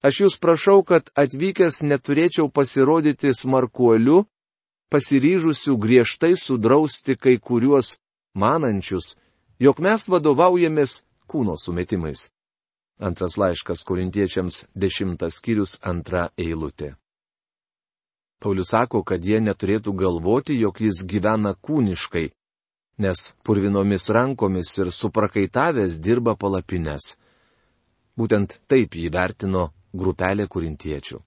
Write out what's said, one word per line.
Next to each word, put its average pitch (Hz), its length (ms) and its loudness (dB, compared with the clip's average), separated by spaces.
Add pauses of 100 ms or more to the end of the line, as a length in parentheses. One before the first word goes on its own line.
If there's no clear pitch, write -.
Aš 143 160 2
jūs 202 160 4
prašau, 180 480 4
kad 170 320 2
atvykęs 151 680 0
neturėčiau 147 680 0
pasirodyti 143 800 2
smarkuoliu, 127 920 4 (680)
pasiryžusiu 143 880 2
griežtai 123 560 4
sudrausti 131 800 0
kai 127 240 4
kuriuos 123 560 2 (400)
manančius, 104 800 -2 (460)
jog 131 180 6
mes 208 320 0
vadovaujamės 156 880 2 (300)
kūno 107 280 -2
sumetimais. 85 720 -6 (720)
Antras 90 400 -6
laiškas 90 480 -2
korintiečiams, 92 760 -4 (100)
dešimtas 92 640 -4
skyrius, 104 420 -2
antra 87 540 -4
eilutė. 78 580 -8 (1500)
Paulius 95 340 -2
sako, 117 280 0
kad 87 200 -6
jie 107 160 0
neturėtų 104 560 -2
galvoti, 95 640 -2
jog 104 240 -2
jis 95 240 -2
gyvena 104 480 -2
kūniškai, 98 680 -4 (760)
nes 95 200 -2 (180)
purvinomis 101 720 0
rankomis 107 680 -2
ir 90 140 -2
suprakaitavęs 104 1120 -2
dirba 117 320 0
palapines. 90 800 -4 (1000)
Būtent 107 480 -2
taip 127 340 0
jį 82 100 -4
vertino 92 600 -2 (240)
grupelė 92 520 -2
korintiečių. 76 800 -10